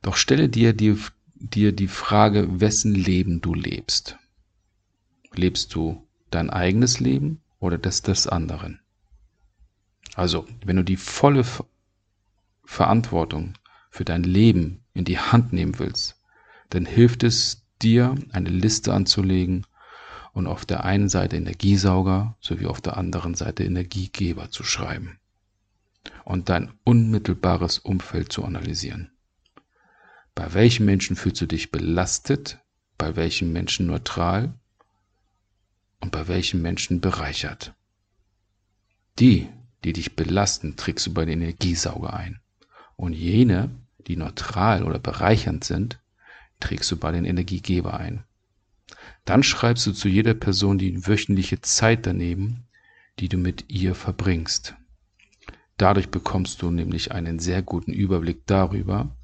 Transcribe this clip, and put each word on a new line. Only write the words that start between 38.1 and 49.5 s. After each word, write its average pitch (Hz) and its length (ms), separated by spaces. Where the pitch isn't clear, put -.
Die, 117 300
die 82 100
dich 82 220
belasten, 82 600
trägst - 320
du 85 60
bei 82 120
den 82 160
Energiesauger 82 720
ein. 90 260
Und 87 180
jene, 92 560
die 85 100
neutral 95 640
oder 87 160
bereichernd - 640
sind, 95 360
trägst - 320
du 87 60
bei 80 140
den 85 140
Energiegeber 90 760
ein. 82 240
Dann 113 180
schreibst 120 440